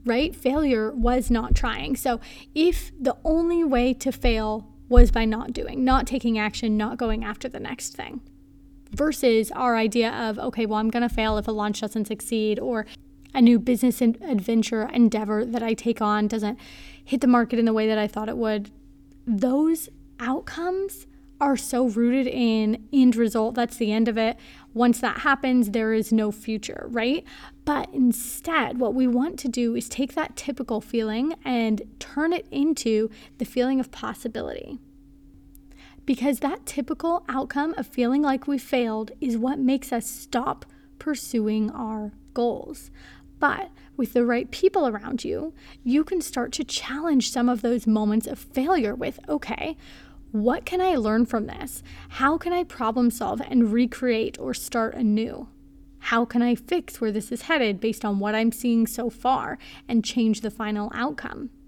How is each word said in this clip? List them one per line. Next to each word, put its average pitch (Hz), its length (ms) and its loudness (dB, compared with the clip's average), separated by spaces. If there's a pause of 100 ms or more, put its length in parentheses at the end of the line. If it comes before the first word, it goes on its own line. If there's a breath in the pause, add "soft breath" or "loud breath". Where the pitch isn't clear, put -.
right? 240 320 2
Failure 254 600 2
was 240 340 2
not 233 240 4
trying. - 420 2
So 240 240 0 (360 loud breath)
if 330 440 2
the 269 240 -2
only 339 400 2
way 254 300 2
to 262 180 -4
fail 220 560 0 (200)
was 240 240 10
by 226 140 2
not 220 280 -2
doing, - 300 -4
not 262 240 4
taking 233 320 -2
action, 214 360 -2
not 220 220 -2
going 226 260 -2
after 214 240 -8
the 247 120 -10
next - 360 -10
thing, - 260 -12 (680)
versus 233 600 2
our 240 260 0
idea 226 340 2
of, 220 280 -4
"Okay, 226 260 -2
well, 214 140 0
I'm 220 100 2
gonna 240 180 0
fail 220 300 0
if 202 100 -4
a 220 40 -4
launch 208 300 -4
doesn't 214 240 -4
succeed, 214 520 -2
or 220 300 -4 (440 loud breath)
a 262 120 4
new 233 160 8
business 247 420 2
en-, 233 220 2
adventure 226 680 0
endeavor 214 540 2
that 233 160 -4
I 226 140 0
take 233 260 -2
on 208 240 2
doesn't 214 320 -2 (480 loud breath)
hit 269 160 -2
the 269 60 4
market 233 320 4
in 226 60 4
the 220 80 4
way 220 120 2
that 220 140 2
I 208 80 0
thought 214 200 -6
it 226 100 -6
would." 214 340 -2 (560)
Those 269 600 2 (320)
outcomes 349 840 -4 (340 loud breath)
are 277 160 4
so 254 320 0
rooted 240 380 2
in 220 680 0
end 254 240 6
result. 226 380 2
That's 233 240 -2
the 214 140 0
end 220 160 2
of 220 100 -2
it. 226 180 0 (380 loud breath)
Once 240 260 4
that - 200 -2
happens, 254 500 2
there 220 240 0
is 220 180 0
no 214 200 2
future, 214 580 -8
right? 247 340 0 (420 loud breath)
But - 280 -2
instead, 254 840 0
what 233 160 0
we 262 120 4
want 254 320 0
to 277 80 -6
do 233 280 -2
is 240 120 -6
take - 280 -4
that - 200 -4
typical 233 460 -6
feeling 233 540 -2 (100)
and 226 380 0 (160)
turn 330 340 -2
it - 180 -4
into 233 580 0 (280 loud breath)
the 226 80 -4
feeling 262 340 0
of 254 120 -4
possibility. - 880 -10 (1300 loud breath)
Because 254 340 0
that 302 260 -4
typical 330 640 -4
outcome 277 480 -2
of 247 80 -6
feeling 247 380 0
like 269 240 0
we 285 100 -2
failed 220 540 -2 (100)
is 233 160 -2
what 262 220 -2
makes 269 340 0
us 226 160 -4
stop - 560 -6 (320 loud breath)
pursuing 220 720 -2
our 214 420 -8 (220)
goals. - 560 -4 (500 loud breath)
But 302 320 0 (240 loud breath)
with 240 160 -2
the 240 140 2
right 240 260 -2
people 359 340 2
around 226 380 -4
you, - 300 -6 (320 loud breath)
you 277 180 2
can 359 160 -2
start - 340 -6
to 302 120 -6
challenge 285 680 -2
some 240 160 0
of 247 140 0
those 240 260 0
moments 214 400 2
of - 100 -8
failure 262 560 0
with, 254 240 -6 (120)
"Okay, 302 480 -4 (540 loud breath)
what 226 340 0
can 370 160 -2
I 370 140 2
learn 220 300 2
from 214 200 -2
this? - 360 -12 (280 loud breath)
How 294 280 2
can 349 140 -2
I 359 140 0
problem 233 440 0
solve - 380 -4
and 233 240 4
recreate 240 680 0
or 247 160 -4
start - 400 -4
anew? 220 540 0 (520)
How 233 260 0
can 240 160 0
I 240 120 4
fix - 460 -4
where 220 140 -2
this 214 180 -6
is 240 120 -8
headed 233 360 0
based 226 240 -4
on 202 160 0
what 208 160 -2
I'm 226 160 2
seeing 226 340 2
so 233 240 -4
far - 480 -2 (300 loud breath)
and 233 160 2
change 220 380 0
the 214 100 -6
final 214 420 -6
outcome?" 269 560 -8 (180)